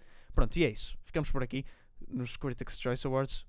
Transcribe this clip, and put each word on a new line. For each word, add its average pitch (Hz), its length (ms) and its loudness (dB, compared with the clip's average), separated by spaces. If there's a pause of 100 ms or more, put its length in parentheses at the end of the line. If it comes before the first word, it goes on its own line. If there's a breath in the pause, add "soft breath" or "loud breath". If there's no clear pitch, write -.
(360 soft breath)
Pronto, 127 220 8
e 170 80 6
é 123 40 6
isso. - 340 -6
Ficamos - 280 0
por 131 100 4
aqui 131 240 -2 (420 soft breath)
nos - 300 -6
Critics' 127 420 -6
Choice 123 280 -2
Awards, 131 420 -2